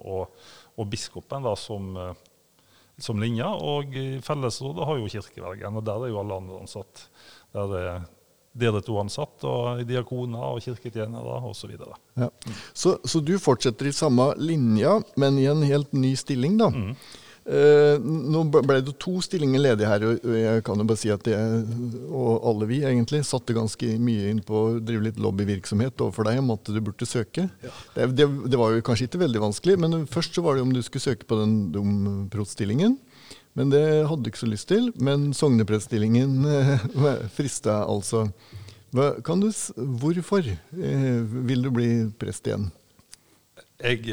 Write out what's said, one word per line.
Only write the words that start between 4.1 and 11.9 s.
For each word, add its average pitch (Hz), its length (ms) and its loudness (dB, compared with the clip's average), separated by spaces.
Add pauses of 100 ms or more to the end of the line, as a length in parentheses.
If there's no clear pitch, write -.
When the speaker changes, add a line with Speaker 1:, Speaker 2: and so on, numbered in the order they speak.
Speaker 1:
fellesrådet 139 640 -6
har 147 140 -2
jo 107 160 -6
kirkevergen, 98 640 -10
og 110 80 -6
der 110 220 -6
er - 20 -6
jo 104 100 -4
alle 98 220 -6
andre 92 240 -14
ansatt. - 400 -18 (480)
Der 98 240 -4
er 90 280 -6 (500)
dere 113 260 0
to 117 160 -6
ansatt, 104 480 -6
og 123 400 -4
diakoner 123 560 -6
og 127 240 -6
kirketjenere 117 680 -8 (100)
og 107 80 -10
så - 160 -14
videre. - 240 -16 (220)